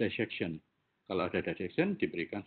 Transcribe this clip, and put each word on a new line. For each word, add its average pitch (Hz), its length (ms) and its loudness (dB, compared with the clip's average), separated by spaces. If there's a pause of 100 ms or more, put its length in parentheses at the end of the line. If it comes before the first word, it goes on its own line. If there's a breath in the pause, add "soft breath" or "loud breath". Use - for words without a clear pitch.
dissection? 98 560 0 (480)
Kalau 90 240 0
ada 87 160 0
dissection, 107 560 0
diberikan 85 460 -2